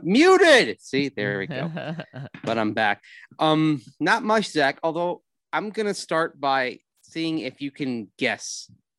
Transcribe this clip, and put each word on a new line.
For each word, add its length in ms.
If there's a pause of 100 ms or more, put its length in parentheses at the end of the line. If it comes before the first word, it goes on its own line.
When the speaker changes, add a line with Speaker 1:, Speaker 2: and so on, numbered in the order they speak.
Speaker 1:
muted. 800
See, 260
there 300
we 80
go. 260
Speaker 2:
<laughs> 720
Speaker 1:
But 140
I'm 160
back. 280 (360)
Um, 420 (180)
not 240
much, 260
Zach, 340
although 400 (280)
I'm 200
gonna 240
start 440
by 420 (200)
seeing 380
if 240
you 80
can 480
guess 520 (280)